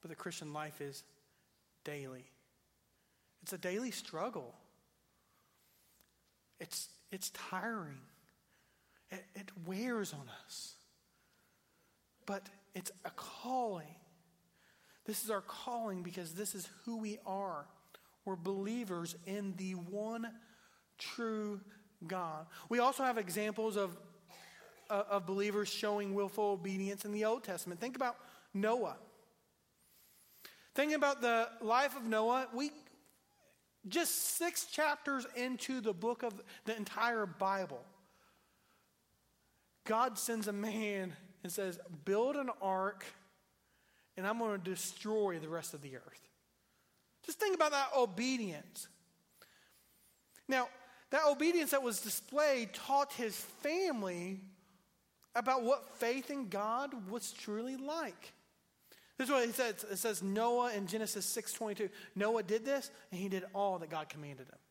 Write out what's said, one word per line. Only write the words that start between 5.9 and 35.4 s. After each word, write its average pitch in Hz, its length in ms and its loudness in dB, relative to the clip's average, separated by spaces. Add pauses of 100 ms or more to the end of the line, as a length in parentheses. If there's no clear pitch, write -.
It's, - 300 -8 (220)
it's 190 200 -6
tiring. 185 720 -6 (1080)
It, 190 240 -10
it 202 160 -10 (160)
wears 208 480 -2
on 139 160 -10 (160)
us. - 300 -12 (1500)
But 196 200 -4 (280)
it's 185 160 -6 (120)
a 175 120 -8
calling. 208 800 -4 (1080)
This 208 180 -2
is 214 80 -2
our 196 100 2
calling 214 640 -4
because 175 320 -6
this 202 180 -4
is 185 160 -8 (160)
who 233 120 -4
we 214 280 -4
are. 190 400 -4 (600)
We're 190 100 -2
believers 196 800 -2 (100)
in 196 320 -2
the 190 160 -4
one 214 580 -4 (680)
true 214 600 -2 (460)
God. 165 400 -2 (220)
We 233 100 4
also 262 240 6
have 247 160 4
examples 208 580 0
of, 185 180 0 (960)
uh, 202 220 2
of 196 160 2
believers 202 420 2
showing 208 460 0
willful 202 300 2
obedience 196 600 0
in 208 60 -4
the 214 140 2
Old 226 180 2
Testament. 175 360 -6
Think 240 160 -4
about 247 220 0 (340)
Noah. 214 460 2 (1800)
Think 302 200 4
about 277 280 4
the 233 260 4 (140)
life 247 340 4
of 262 80 -6
Noah. 226 480 4
We, 277 200 -2 (1160)
just - 500 2
six 349 280 0
chapters 285 680 2
into 254 460 -2